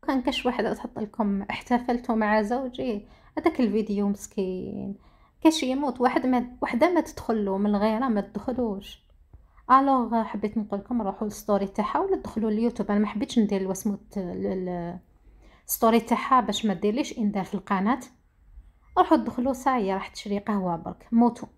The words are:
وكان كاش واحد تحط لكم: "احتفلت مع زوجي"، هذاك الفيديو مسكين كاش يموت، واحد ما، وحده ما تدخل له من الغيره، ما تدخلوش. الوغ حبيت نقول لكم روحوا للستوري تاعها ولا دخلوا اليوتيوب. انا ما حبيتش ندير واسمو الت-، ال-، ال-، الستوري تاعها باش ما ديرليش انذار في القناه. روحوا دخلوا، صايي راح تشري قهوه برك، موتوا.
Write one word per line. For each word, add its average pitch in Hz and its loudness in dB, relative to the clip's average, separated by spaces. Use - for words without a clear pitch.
وكان 269 0
كاش 262 -2
واحد 233 0
تحط - -12
لكم: 208 -2
"احتفلت 240 -2
مع 220 4
زوجي"، 247 -4
هذاك 320 2
الفيديو 208 2
مسكين 196 -6
كاش 320 4
يموت، 254 -2
واحد 254 2
ما، 254 2
وحده 311 2
ما 320 4
تدخل 220 -2
له 190 0
من 208 2
الغيره، 220 2
ما 208 0
تدخلوش. 214 -6
الوغ 254 4
حبيت 214 -4
نقول 208 -4
لكم 233 -4
روحوا 196 -4
للستوري 202 0
تاعها 214 -2
ولا 381 2
دخلوا 220 -2
اليوتيوب. 214 0
انا 208 4
ما 214 4
حبيتش 214 0
ندير 202 2
واسمو 190 -2
الت-، - -10
ال-، 185 -6
ال-، 180 -4
الستوري 226 4
تاعها 247 2
باش 202 -4
ما 202 2
ديرليش 214 -2
انذار 202 0
في - -8
القناه. 202 0
روحوا 349 6
دخلوا، 240 -2
صايي 247 0
راح 190 -4
تشري 202 -4
قهوه 190 -2
برك، 175 -12
موتوا. 233 4